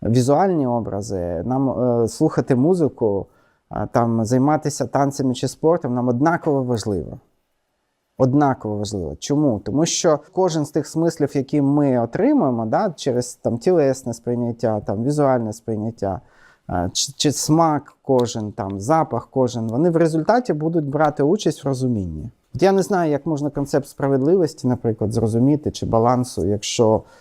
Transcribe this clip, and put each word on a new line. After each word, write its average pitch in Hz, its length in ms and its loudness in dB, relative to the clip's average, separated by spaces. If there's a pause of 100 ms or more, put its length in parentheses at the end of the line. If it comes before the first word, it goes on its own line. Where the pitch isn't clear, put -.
візуальні 143 640 2
образи, 98 760 -4
нам, 131 240 -2
е, 120 380 0
слухати 143 480 0
музику, 123 720 0 (420)
а, 107 160 -4
там, 117 400 0
займатися 139 600 0
танцями 139 480 0
чи 131 140 -4
спортом, 156 480 -2
нам 123 120 -2
однаково 143 560 0
важливо. 107 560 -4 (1000)
Однаково 131 600 0
важливо. 101 420 -6
Чому? 143 400 0
Тому 139 260 -2
що 160 340 0 (120)
кожен 165 340 0
з - 60 -10
тих 151 160 -4
смислів, 160 460 -2
які 143 280 -2
ми 139 380 2
отримуємо, 135 640 0
да, 165 300 -2
через 123 400 -4
там 117 220 -4
тілесне 135 560 2
сприйняття, 117 640 -2
там, 104 240 -4
візуальне 131 500 0
сприйняття, 107 680 -6 (460)
а, 90 220 -2
чи, - 260 -4
чи 147 160 0
смак 151 680 0
кожен, 117 500 0
там, 98 280 -6
запах 120 520 0
кожен, 120 360 -2
вони 131 220 2
в 165 80 2
результаті 165 560 2
будуть 160 320 -2
брати 147 380 0
участь 165 400 0
в - 40 -4
розумінні. 117 640 -2 (240)
От 127 80 0
я 190 80 6
не 196 120 2
знаю, 175 280 0
як 139 140 -2
можна 147 240 -2
концепт 139 380 -2
справедливості, 139 800 0
наприклад, 113 460 0
зрозуміти, 117 580 2
чи - 140 -8
балансу, 113 600 2
якщо, 104 580 2 (180)